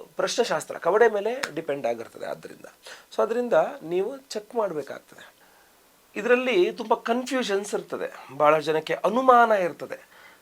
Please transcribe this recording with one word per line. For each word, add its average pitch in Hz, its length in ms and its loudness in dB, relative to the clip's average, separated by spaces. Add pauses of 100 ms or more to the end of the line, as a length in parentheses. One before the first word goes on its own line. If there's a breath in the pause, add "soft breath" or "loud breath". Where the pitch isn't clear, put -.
(160)
ಪ್ರಶ್ನೆಶಾಸ್ತ್ರ 180 640 -2
ಕವಡೆ 220 300 4
ಮೇಲೆ 214 460 -4
ಡಿಪೆಂಡ್ 143 320 -4
ಆಗಿರ್ತದೆ. 113 400 -6
ಆದ್ರಿಂದ, - 380 -12 (520 loud breath)
so 214 60 0
ಅದರಿಂದ 226 300 0 (300)
ನೀವು 190 340 -2
ಚೆಕ್ 226 380 -12
ಮಾಡ್ಬೇಕಾಗ್ತದೆ. 160 800 -6 (800 soft breath)
ಇದರಲ್ಲಿ 233 560 2
ತುಂಬಾ 220 240 -2
ಕನ್ಫ್ಯೂಷನ್ಸ್ 233 800 -2
ಇರ್ತದೆ, 131 600 -8
ಬಹಳ 151 220 6
ಜನಕ್ಕೆ 156 360 -2
ಅನುಮಾನ 240 580 4
ಇರ್ತದೆ, 170 560 -4 (340 loud breath)